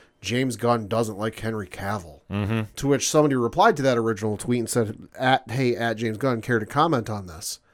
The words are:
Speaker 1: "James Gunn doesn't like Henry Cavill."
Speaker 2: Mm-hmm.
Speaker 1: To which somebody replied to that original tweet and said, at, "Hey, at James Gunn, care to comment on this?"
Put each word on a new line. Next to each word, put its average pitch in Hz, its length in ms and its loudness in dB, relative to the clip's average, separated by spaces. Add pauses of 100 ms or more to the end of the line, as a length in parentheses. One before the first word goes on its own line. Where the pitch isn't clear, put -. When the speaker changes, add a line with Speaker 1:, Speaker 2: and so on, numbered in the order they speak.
(200)
Speaker 1:
"James 120 360 -2
Gunn 113 320 0
doesn't 110 320 0
like 110 200 -4
Henry 110 280 -6
Cavill." 98 540 -8 (100)
Speaker 2:
Mm-hmm. 104 300 0 (160)
Speaker 1:
To 139 100 -2
which 139 220 2
somebody 151 260 4
replied 156 420 4
to 139 60 -2
that 127 140 4
original 110 400 0
tweet 123 220 0
and 113 100 -2
said, 110 280 0 (200)
at, 127 340 2
"Hey, 123 240 0
at 117 220 -2
James 110 200 -4
Gunn, 120 240 0
care 120 180 0
to 107 60 -2
comment 143 440 2
on 98 180 -8
this?" 85 320 -12 (140)